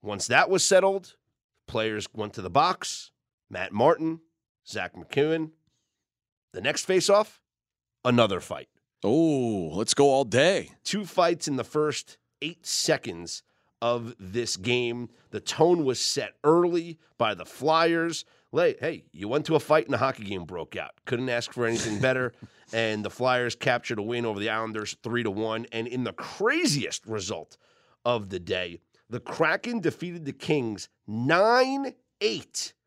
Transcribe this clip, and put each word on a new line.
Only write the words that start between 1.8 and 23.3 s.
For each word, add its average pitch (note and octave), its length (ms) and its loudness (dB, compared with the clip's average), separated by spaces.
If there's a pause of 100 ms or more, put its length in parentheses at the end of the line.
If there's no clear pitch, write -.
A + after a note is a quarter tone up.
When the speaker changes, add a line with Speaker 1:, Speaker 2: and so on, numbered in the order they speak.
Speaker 1:
went G#2 200 -8
to G#2+ 80 -10
the F#2 80 -8
box. D#3+ 640 0 (380)
Matt F#2 240 -6
Martin, D#3+ 480 2 (440)
Zach - 300 -8
McEwen. D#3+ 560 0 (1000)
The F#2 80 -10
next D3 240 -2
face-off, G3 560 2 (640)
another A#2 360 4
fight. C2+ 300 -10 (340)
Speaker 2:
Oh, A#2+ 720 2
let's G#2+ 180 -2
go C#3+ 160 6
all C3+ 140 4
day. C3+ 480 2 (120)
Speaker 1:
Two G3+ 220 -4
fights E3+ 420 0
in C#3 100 -2
the B2 60 -2
first - 540 -4 (240)
eight D#3+ 240 -12
seconds F2+ 800 -2 (400)
of A#2 340 -2
this G2+ 400 -6
game. A#2+ 520 -2 (200)
The G#2+ 120 -8
tone E3 440 4
was B2 140 0
set - 340 -4 (100)
early E3+ 540 4 (220)
by A2 160 2
the E2 100 -12
Flyers. E3 800 0 (260)
Like, D#3 280 0
hey, - 320 -6
you G2 160 -10
went D3 200 0
to D#3+ 80 2
a D3 40 6
fight D#3 260 4
and C#3 80 -2
a A#2 60 0
hockey C3 240 0
game F#2+ 220 -8
broke E2 300 -10
out. D#2+ 180 -10 (120)
Couldn't B2+ 240 -2
ask A#2+ 240 -4
for A#2+ 140 -2
anything G#2+ 320 -2
better. B2+ 380 0
<laughs> - 60 -20 (280)
And A2 320 -2
the G2+ 60 -6
Flyers B2 460 0